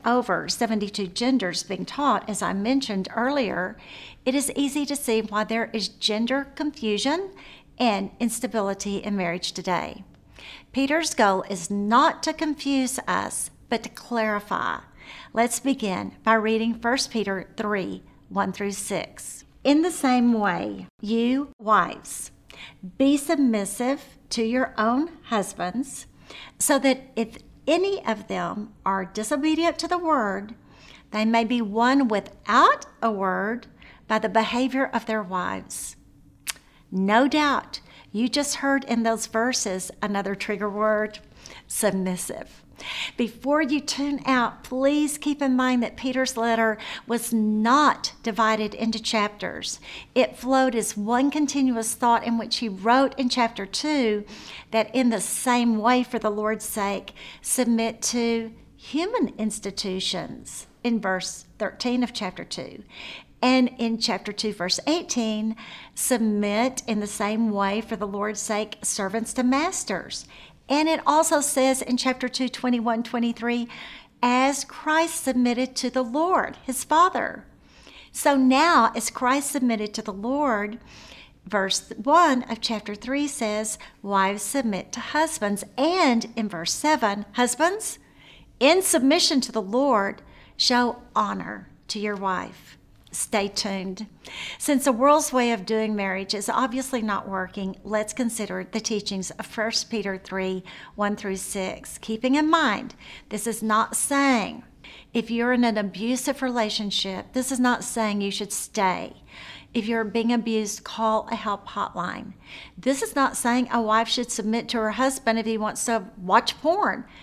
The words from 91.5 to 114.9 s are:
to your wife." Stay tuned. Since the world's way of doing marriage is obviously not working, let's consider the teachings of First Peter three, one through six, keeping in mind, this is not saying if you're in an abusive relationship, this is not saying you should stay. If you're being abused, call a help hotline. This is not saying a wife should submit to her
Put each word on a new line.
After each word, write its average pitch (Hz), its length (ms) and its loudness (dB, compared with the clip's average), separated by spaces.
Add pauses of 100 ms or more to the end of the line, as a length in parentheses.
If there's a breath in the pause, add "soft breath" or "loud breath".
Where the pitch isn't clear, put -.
to 214 100 -6
your 208 160 -2
wife." 185 560 -6 (400)
Stay - 360 -2
tuned. 196 600 -6 (500 loud breath)
Since 277 260 2
the 277 80 4
world's 285 400 4
way 240 220 2
of 190 120 -4
doing 220 300 0
marriage 196 380 -4
is 202 160 -4
obviously 254 520 -2
not 208 280 -4
working, 190 560 -6
let's 214 260 -2
consider 196 580 -4
the 220 120 -2
teachings 202 500 -4
of - 140 -10
First - 440 -4
Peter 196 280 -4
three, 190 480 -4 (300 loud breath)
one 208 200 0
through 196 220 -6
six, - 600 -8
keeping 226 380 0
in 302 140 4
mind, 311 440 2 (360 loud breath)
this 208 180 -6
is 220 160 -4
not 220 320 2
saying 269 680 2 (500 loud breath)
if 226 180 -2
you're 240 220 2
in 240 100 4
an 226 140 4
abusive 226 640 -2
relationship, 208 920 -2
this 254 220 -2
is 247 60 -4
not 247 260 2
saying 214 340 -2
you 196 120 -2
should 202 200 -6
stay. - 600 -2 (600 loud breath)
If 214 140 -2
you're 226 180 0
being 226 260 0
abused, 220 540 0
call 220 440 0
a 233 60 -4
help 202 320 -6
hotline. - 640 -6 (460 loud breath)
This 269 240 0
is 440 120 -4
not 269 220 2
saying 240 380 0
a 240 80 2
wife 220 260 2
should 240 240 -2
submit 226 380 -2
to 247 80 -2
her 220 140 0